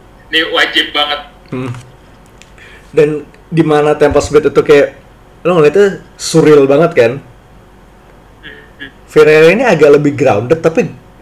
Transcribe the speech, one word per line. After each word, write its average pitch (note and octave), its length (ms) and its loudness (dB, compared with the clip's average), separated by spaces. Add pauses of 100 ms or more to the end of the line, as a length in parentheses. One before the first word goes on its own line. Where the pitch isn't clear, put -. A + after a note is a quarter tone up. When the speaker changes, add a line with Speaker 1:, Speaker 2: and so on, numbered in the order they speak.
(300)
Speaker 1:
Ini D#3+ 240 -4
wajib E3 400 -4
banget. D3 280 -6 (280)
Speaker 2:
Hmm. B2+ 220 -10 (1200)
Dan D3+ 320 -2 (240)
di D#3+ 160 -2
mana D3+ 320 0
Tempest C#3+ 320 0
Blade C#3+ 240 0
itu D#3 80 0
kayak, C#3+ 320 2 (480)
lo F3+ 160 -2
ngeliatnya E3+ 440 0 (160)
surreal D3 520 2
banget D#3+ 240 2
kan? A#2+ 180 0 (1300)
Speaker 1:
Hmm. - 440 -20 (200)
Speaker 2:
Ferreira D#3 400 4
ini A3+ 160 0
agak D3+ 320 4
lebih D3 160 -2
grounded, B2 480 -2
tapi E3 320 -4 (280)